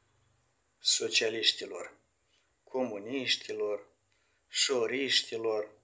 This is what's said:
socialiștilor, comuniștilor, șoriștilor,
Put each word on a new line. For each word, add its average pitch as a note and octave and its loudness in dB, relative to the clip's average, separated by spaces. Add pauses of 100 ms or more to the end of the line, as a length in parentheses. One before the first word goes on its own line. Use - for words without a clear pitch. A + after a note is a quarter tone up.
(760)
socialiștilor, A2 0 (680)
comuniștilor, A2 -2 (600)
șoriștilor, A#2 0 (120)